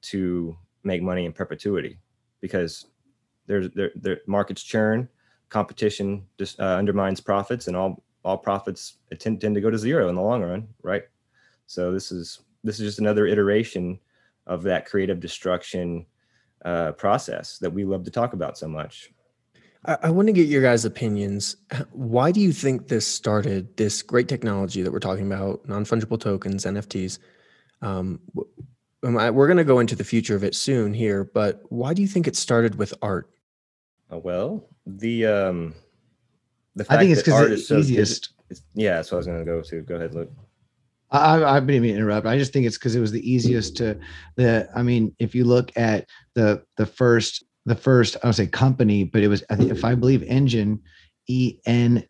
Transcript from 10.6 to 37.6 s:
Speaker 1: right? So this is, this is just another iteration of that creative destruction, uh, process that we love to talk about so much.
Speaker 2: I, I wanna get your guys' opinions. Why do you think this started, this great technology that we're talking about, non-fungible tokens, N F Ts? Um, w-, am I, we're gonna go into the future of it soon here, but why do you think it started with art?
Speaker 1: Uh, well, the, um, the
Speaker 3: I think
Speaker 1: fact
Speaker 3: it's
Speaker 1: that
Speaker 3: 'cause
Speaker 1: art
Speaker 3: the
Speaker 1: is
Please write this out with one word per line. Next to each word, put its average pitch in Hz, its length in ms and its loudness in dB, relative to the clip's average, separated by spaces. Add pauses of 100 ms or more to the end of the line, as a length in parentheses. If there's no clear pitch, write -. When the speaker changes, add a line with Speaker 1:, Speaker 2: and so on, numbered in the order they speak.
Speaker 1:
right? 95 220 -6 (640)
So 90 240 -6
this 95 200 -6
is, 87 280 -12 (240)
this 107 160 -8
is 107 80 -6
just 104 120 -10
another 104 280 2
iteration 101 720 0 (480)
of 87 160 -6
that 92 220 -2
creative 95 340 -4
destruction, 87 840 -6 (580)
uh, 85 300 -4
process - 680 -4
that 90 100 -4
we 92 140 -6
love 95 220 -4
to - 60 -14
talk 120 220 -4
about 78 240 -8
so 80 100 -12
much. 76 440 -12 (720)
Speaker 2:
I, 160 180 -2
I 165 60 2
wanna 196 220 4
get 175 160 6
your 143 160 4
guys' 120 220 4
opinions. 104 720 -4 (340)
Why 123 400 2
do 196 80 2
you 196 120 6
think 135 360 -2
this 113 180 0
started, 101 720 -2
this 104 240 -2
great 123 260 0
technology 101 540 -4
that 90 100 -2
we're - 80 -4
talking 98 320 -4
about, 98 360 -6
non-fungible 107 520 -2
tokens, 98 460 -4
N 98 120 -4
F 104 120 -10
Ts? 92 300 -8 (640)
Um, 95 360 -6 (140)
w-, - 160 -10 (540)
am 120 140 0
I, 113 120 2
we're 135 180 4
gonna 175 160 6
go 135 140 6
into 117 180 2
the - 80 -6
future 113 320 0
of 98 80 -2
it 98 120 -2
soon 120 360 0
here, 104 320 0
but 101 460 -2
why 123 240 -4
do 190 80 0
you 196 60 2
think 175 200 0
it 127 80 -4
started 117 400 2
with 101 280 -4
art? 101 260 -4 (840)
Speaker 1:
Uh, 85 60 -12
well, 92 500 -6 (200)
the, 113 400 -2
um, 90 480 0 (1000)
the 101 140 -6
Speaker 3:
I 147 80 4
think 185 120 8
Speaker 1:
fact - 20 8
Speaker 3:
it's 151 100 4
Speaker 1:
that 160 100 4
Speaker 3:
'cause 120 100 8
Speaker 1:
art 113 80 6
Speaker 3:
the 107 60 2
Speaker 1:
is - 120 -6